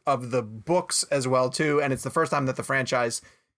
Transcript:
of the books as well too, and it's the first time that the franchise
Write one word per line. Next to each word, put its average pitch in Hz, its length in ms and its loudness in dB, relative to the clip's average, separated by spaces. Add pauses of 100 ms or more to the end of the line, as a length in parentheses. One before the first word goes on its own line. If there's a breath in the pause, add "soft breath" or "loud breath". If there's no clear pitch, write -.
of 127 240 0
the 123 120 0
books 113 680 -2
as 135 180 0
well 127 220 2
too, 151 320 2
and 135 100 0
it's 123 120 -2
the 127 60 -4
first 160 220 0
time 139 140 0
that 131 100 -2
the 117 60 -6
franchise 127 580 0 (380 soft breath)